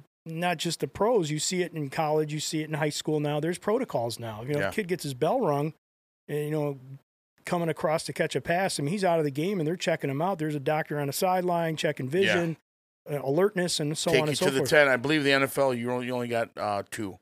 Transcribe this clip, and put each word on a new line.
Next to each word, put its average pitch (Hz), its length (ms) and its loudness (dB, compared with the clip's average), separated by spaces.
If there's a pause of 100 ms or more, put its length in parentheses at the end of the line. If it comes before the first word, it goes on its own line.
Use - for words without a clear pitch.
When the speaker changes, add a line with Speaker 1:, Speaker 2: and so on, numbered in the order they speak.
(260)
Speaker 1:
not 165 320 -2
just 165 220 -2
the 143 80 -2
pros, 196 440 2
you 151 80 -2
see 180 220 -2
it 170 100 -4
in 147 180 -6
college, 156 420 0
you 151 80 -4
see 156 220 -4
it 156 60 -8
in 156 60 -4
high 151 160 0
school 151 280 -2
now. 147 220 0
There's 170 180 -2
protocols 131 640 -2
now. 113 220 -10
You 135 120 -6
know, 147 60 0
Speaker 2:
Yeah. - 80 0
Speaker 1:
if - 40 -4
a - 40 -8
kid 202 120 -2
gets 180 140 -4
his 139 120 -6
bell 175 260 0
rung, 151 340 0 (540)
and, 147 160 -4
you 147 80 -4
know, 147 260 -2 (680)
coming 170 240 0
across 156 360 0
to 143 100 -8
catch 160 200 -2
a 139 60 0
pass, 175 400 0
I - 20 -2
mean, 143 100 -2
he's 196 120 -2
out 170 140 4
of 151 80 2
the 143 40 0
game, 170 300 -2
and 151 80 -2
they're 180 80 -2
checking 160 320 -2
him 139 140 -2
out. 185 160 -2
There's 156 160 -4
a 147 60 -6
doctor 151 380 -2
on 143 100 -2
the 139 40 -4
sideline 180 640 0
checking 147 300 -2
Speaker 2:
Yeah. 127 40 -8
Speaker 1:
vision, 175 460 2 (500)
uh, 147 160 -4
alertness, 175 580 2
and 151 180 -2
so - 140 0
Speaker 2:
Take 131 100 6
Speaker 1:
on 151 60 0
Speaker 2:
you - 20 2
Speaker 1:
and 135 80 -2
so 185 80 0
Speaker 2:
to 143 40 6
the 135 100 2
Speaker 1:
forth. 131 100 0
Speaker 2:
tent. 147 180 8
I 127 80 6
believe 143 280 2
the 139 80 6
N 139 100 6
F 135 160 0
L, 135 160 4
you 120 180 -2
only, 123 140 -2
you 127 80 -4
only 123 140 -2
got, 117 280 -2
uh, 101 340 -2
two. 98 320 -6